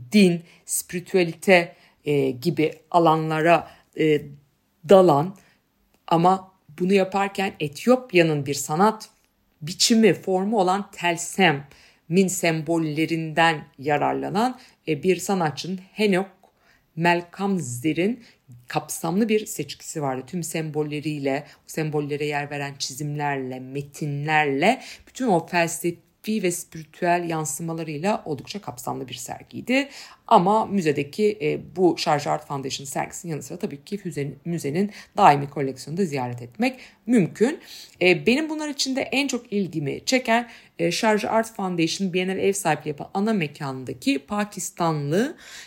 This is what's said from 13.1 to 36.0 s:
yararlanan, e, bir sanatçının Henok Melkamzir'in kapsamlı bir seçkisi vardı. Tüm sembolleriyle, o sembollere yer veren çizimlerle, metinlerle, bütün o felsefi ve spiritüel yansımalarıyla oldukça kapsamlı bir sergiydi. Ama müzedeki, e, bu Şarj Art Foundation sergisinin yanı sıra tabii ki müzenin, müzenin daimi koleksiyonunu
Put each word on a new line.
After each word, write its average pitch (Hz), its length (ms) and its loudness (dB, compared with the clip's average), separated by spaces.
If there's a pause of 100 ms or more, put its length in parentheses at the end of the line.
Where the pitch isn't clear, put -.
yararlanan, 143 800 -2 (300)
e, 151 140 -4
bir 180 140 2
sanatçının 180 640 -4 (120)
Henok 196 360 0 (680)
Melkamzir'in 170 1300 -2 (440)
kapsamlı 180 600 -2
bir 214 180 0
seçkisi - 560 -10
vardı. 131 240 -4
Tüm 180 160 -6
sembolleriyle, 151 1000 -4 (120)
o - 100 -20
sembollere 147 600 -4
yer 147 240 -4
veren 143 280 -8
çizimlerle, 139 800 -6
metinlerle, 143 1200 0 (260)
bütün - 180 -4
o 170 200 4
felsefi 175 960 -4
ve 180 80 2
spiritüel 175 800 -2
yansımalarıyla 165 960 -4
oldukça 147 360 -8
kapsamlı 131 480 -10
bir 123 60 -12
sergiydi. - 720 -4 (380)
Ama 208 400 4
müzedeki, 165 760 0
e, 147 340 -4
bu 180 220 4
Şarj 147 280 0
Art 156 200 -2
Foundation 139 380 -8
sergisinin - 480 -8
yanı 143 100 -6
sıra 170 160 -12
tabii 143 260 -8
ki 202 200 -8
müzenin, 147 400 -6
müzenin 170 460 -2 (260)
daimi 143 340 6
koleksiyonunu 147 520 -4